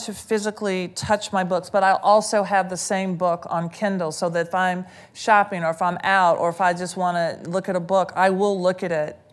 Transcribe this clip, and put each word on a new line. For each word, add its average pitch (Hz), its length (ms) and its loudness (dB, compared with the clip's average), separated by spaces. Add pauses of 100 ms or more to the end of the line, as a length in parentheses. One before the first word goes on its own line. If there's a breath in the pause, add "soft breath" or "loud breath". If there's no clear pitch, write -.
to 208 80 -8
physically 208 760 -4
touch 208 460 -4
my 190 100 2
books, 175 260 -2
but 196 140 2
I 190 140 6
also 208 460 4
have 185 260 0
the 180 80 -6
same 190 400 -2
book 175 320 0
on 170 180 -2
Kindle, 180 460 -2
so 180 160 -2
that 170 180 -2
if 185 80 -6
I'm 185 300 0 (280 loud breath)
shopping 202 500 2
or 160 60 2
if 165 120 -2
I'm 180 200 0
out 185 380 4
or 170 80 2
if 170 140 -2
I 180 120 4
just 175 220 -8
wanna 175 500 -2
look 180 220 -4
at 190 80 0
a 180 60 -2
book, 185 340 0
I 190 140 4
will 196 300 0
look 185 240 0
at 175 100 -2
it 151 260 -4 (140)